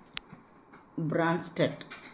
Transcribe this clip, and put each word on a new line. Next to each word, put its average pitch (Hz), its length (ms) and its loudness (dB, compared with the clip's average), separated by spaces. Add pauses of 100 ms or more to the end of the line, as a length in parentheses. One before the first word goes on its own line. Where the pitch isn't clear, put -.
(1160)
பிரான்ஸ்டட். 165 640 2 (320)